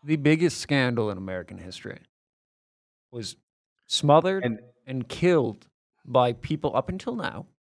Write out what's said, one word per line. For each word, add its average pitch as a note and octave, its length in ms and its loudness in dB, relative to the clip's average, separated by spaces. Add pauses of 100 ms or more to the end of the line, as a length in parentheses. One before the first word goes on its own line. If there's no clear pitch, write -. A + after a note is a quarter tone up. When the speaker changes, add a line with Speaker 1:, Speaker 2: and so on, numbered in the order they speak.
Speaker 1:
The D3+ 120 0
biggest D#3 420 2
scandal B2 520 0
in F#2 80 -8
American F#2 400 -8
history F2+ 400 -14 (1120)
was A2 240 -12 (520)
smothered E3 580 4
Speaker 2:
And A2+ 160 -2 (260)
Speaker 1:
and C3 220 -6
killed D3 580 0 (380)
by B2 300 2
people - 420 -4
up C#3 140 -2
until A#3+ 260 -8
now, - 300 -8 (200)